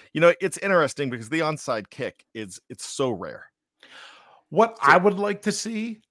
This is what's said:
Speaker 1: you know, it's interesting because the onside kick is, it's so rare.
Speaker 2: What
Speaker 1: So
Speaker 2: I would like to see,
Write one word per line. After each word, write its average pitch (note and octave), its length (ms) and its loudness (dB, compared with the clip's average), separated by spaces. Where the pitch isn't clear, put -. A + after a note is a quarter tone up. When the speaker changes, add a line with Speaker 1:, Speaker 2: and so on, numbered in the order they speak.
Speaker 1:
you D#3 80 -4
know, E3+ 200 6
it's F#3 180 -4
interesting D#3+ 500 0
because A2+ 200 -10
the D#3+ 120 -4
onside C#3 500 -4
kick - 340 -10
is, G#2+ 340 -12
it's - 160 -14
so C3+ 260 -4
rare. E2+ 340 -10
Speaker 2:
What A3 300 2
Speaker 1:
So C#3 120 4
Speaker 2:
I E3 60 10
would F#3+ 220 4
like G3+ 240 -4
to G#3 100 -2
see, A3 480 -6